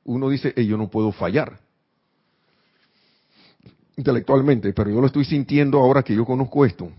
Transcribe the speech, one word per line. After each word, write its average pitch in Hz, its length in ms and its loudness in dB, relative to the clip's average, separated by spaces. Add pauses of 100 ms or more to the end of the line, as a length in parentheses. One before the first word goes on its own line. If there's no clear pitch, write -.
uno 135 260 -4
dice, 139 260 -2
"Hey, 117 120 0
yo 107 100 -2
no 107 100 -6
puedo 110 240 -2
fallar". - 480 -4 (2250)
Intelectualmente, 127 800 2
pero 104 180 -2
yo 113 100 0
lo 135 60 4
estoy 135 180 0
sintiendo 143 540 0
ahora 131 240 4
que 110 100 -4
yo 110 100 2
conozco 131 440 0
esto. 90 320 -6